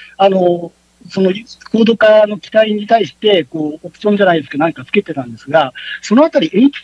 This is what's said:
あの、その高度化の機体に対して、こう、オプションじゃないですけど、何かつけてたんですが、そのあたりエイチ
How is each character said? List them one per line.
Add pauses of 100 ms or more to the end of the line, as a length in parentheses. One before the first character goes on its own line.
(180)
あ
の、 (380)
そ
の (400)
高
度
化
の
機
体
に
対
し
て、
こ
う、
オ
プ
シ
ョ
ン
じ
ゃ
な
い
で
す
け
ど、
何
か
つ
け
て
た
ん
で
す
が、 (300)
そ
の
あ
た
り
エ
イ
チ